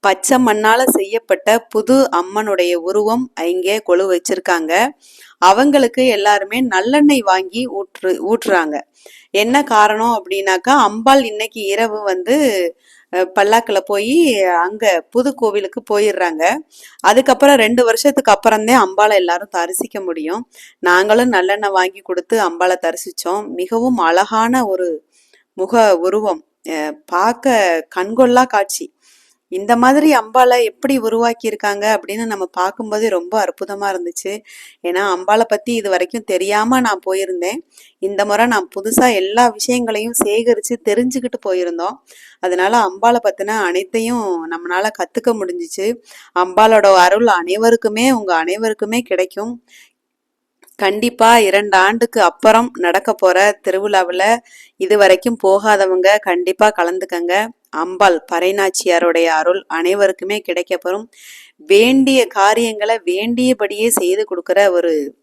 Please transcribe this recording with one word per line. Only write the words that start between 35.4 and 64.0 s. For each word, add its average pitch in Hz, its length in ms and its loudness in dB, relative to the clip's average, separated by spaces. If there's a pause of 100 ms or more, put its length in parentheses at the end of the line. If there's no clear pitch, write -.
பத்தி 214 260 -4
இது 208 160 -4
வரைக்கும் 185 340 -2
தெரியாம 208 560 0
நான் 214 200 -2 (100)
போயிருந்தேன். 190 480 -4 (400)
இந்த 202 260 -4
முறை 208 220 0
நான் 208 220 0 (120)
புதுசா 233 340 0
எல்லா 202 320 0
விஷயங்களையும் 226 680 -4 (120)
சேகரிச்சு 220 520 -2 (120)
தெரிஞ்சுக்கிட்டு 247 500 -4 (100)
போயிருந்தோம். 180 480 -4 (440)
அதனால 185 380 0
அம்பாளை 208 440 2
பத்தின 202 240 -4
அனைத்தையும் 202 1040 -4
நம்மளால 175 380 -4 (100)
கத்துக்க 220 300 -4
முடிஞ்சுச்சு. 190 720 -6 (400)
அம்பாளோட 202 560 4
அருள் 190 320 4
அனைவருக்குமே, 220 840 0
உங்க 208 240 -2
அனைவருக்குமே 214 640 -2
கிடைக்கும். 208 640 -6 (1120)
கண்டிப்பா 226 640 2
இரண்டு 202 380 2
ஆண்டுக்கு 220 460 2
அப்புறம் 220 560 2
நடக்க 180 360 -2
போற 190 540 2
திருவிழாவுல 190 680 0 (400)
இது 190 220 0
வரைக்கும் 196 440 4
போகாதவங்க 196 760 2
கண்டிப்பா 185 580 0
கலந்துக்கங்க. 180 720 -4 (220)
அம்பாள் 175 600 0
பறைநாச்சியாருடைய 175 920 0
அருள் 165 440 0
அனைவருக்குமே 190 800 -2
கிடைக்கப்பெறும். 180 560 -6 (520)
வேண்டிய 254 720 4
காரியங்களை 214 760 0
வேண்டியபடியே 214 840 -2
செய்து 190 360 0